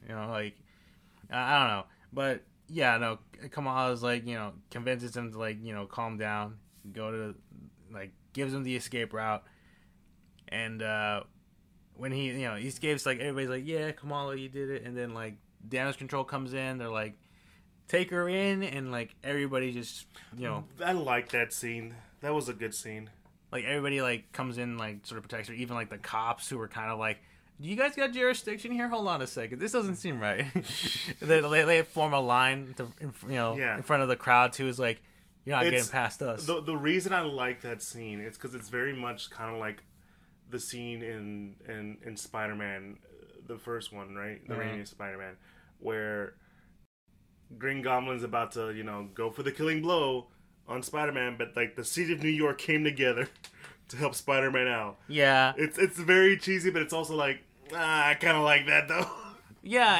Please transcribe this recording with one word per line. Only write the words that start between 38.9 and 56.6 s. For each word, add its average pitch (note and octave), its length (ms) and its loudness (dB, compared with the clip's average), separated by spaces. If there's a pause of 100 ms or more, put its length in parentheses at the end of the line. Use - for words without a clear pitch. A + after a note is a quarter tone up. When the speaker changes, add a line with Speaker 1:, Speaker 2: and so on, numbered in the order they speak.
Speaker 2:
much B2 380 -8
kinda A2+ 260 -8
like G#2+ 280 -6 (640)
the A#2+ 100 -6
scene A#2+ 420 -8
in, G#2 540 -10 (100)
in, G#2+ 380 -10
in A2+ 140 -12
Spider-Man, G#2 800 -6 (480)
the A#2 100 -10
first A2+ 380 -8
one, G2 200 -12
right? G#2 320 -10
The A#2 80 -6
Speaker 1:
Mm-hmm. G#2+ 260 -6
Speaker 2:
Raimi G2+ 60 -10
Spider-Man, F#2+ 500 -10 (420)
where G#2+ 560 -4 (1200)
Green C3+ 220 -2
Goblin's B2+ 420 0
about A#2 300 -2
to, A2+ 220 -4
you A2 100 -8
know, G2+ 300 -8
go A2+ 160 -2
for C3+ 120 -8
the C3+ 80 -2
killing D#3 300 0
blow D3 460 2 (420)
on B2 140 -6
Spider-Man, C3+ 560 -2
but, A#2 180 -4
like, A#2+ 200 0
the A#2+ 80 -6
city E3+ 280 0
of D3 100 -2
New D#3 60 2
York D3+ 300 2
came D#3 260 2
together C3 420 4 (320)
<laughs> - 300 -20
to A#2+ 80 -12
help C3+ 180 0
Spider-Man C3+ 540 4
out. G#2+ 300 -2 (100)
Speaker 1:
Yeah. C3+ 480 8
Speaker 2:
It's, D3+ 220 0
it's F#3 200 4
very F#3 380 8
cheesy, F#3 340 2